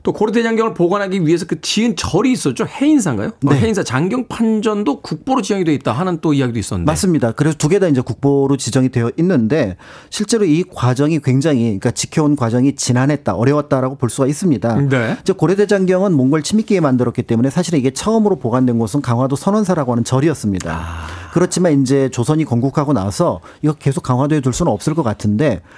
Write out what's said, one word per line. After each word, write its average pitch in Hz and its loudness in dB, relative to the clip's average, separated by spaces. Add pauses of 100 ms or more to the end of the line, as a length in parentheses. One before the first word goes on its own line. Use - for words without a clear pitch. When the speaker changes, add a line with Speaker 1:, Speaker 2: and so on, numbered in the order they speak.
Speaker 1:
또 - -2
고려 220 -2
대장경을 226 0
보관하기 185 0
위해서 165 0
그 - -4
지은 214 -2
절이 247 0
있었죠. 160 -2
해인사인가요? 190 0
어, 139 -2
Speaker 2:
네. 143 4
Speaker 1:
해인사 208 0
장경 156 -2
판전도 214 0
국보로 254 -4
지정이 196 -2
돼 160 2
있다 123 -2
하는 165 -2
또 156 2
이야기도 123 0
있었는데. 95 -2
Speaker 2:
맞습니다. 151 0
그래서 151 -2
두 156 -2
개 196 2
다 185 2
이제 139 2
국보로 139 0
지정이 127 0
되어 120 0
있는데 135 0 (340)
실제로 214 -2
이 165 2
과정이 139 0
굉장히, 135 2
그러니까 113 -2
지켜온 147 0
과정이 127 0
지난했다, 131 0
어려웠다라고 135 0
볼 120 -2
수가 135 0
있습니다. 135 0
Speaker 1:
네. 127 0
Speaker 2:
이제 190 0
고려 175 0
대장경은 190 2
몽골 143 2
침입기에 214 0
만들었기 127 2
때문에 120 0
사실은 170 -2
이게 131 2
처음으로 208 0
보관된 123 0
곳은 113 -2
강화도 127 0
선원사라고 180 0
하는 117 0
절이었습니다. 117 0
Speaker 1:
아. - -10 (260)
Speaker 2:
그렇지만 175 2
이제 135 2
조선이 151 0
건국하고 135 0
나서 104 0 (220)
이거 151 0
계속 147 -2
강화도에 143 0
둘 123 0
수는 151 0
없을 147 -2
것 165 0
같은데 107 0 (160)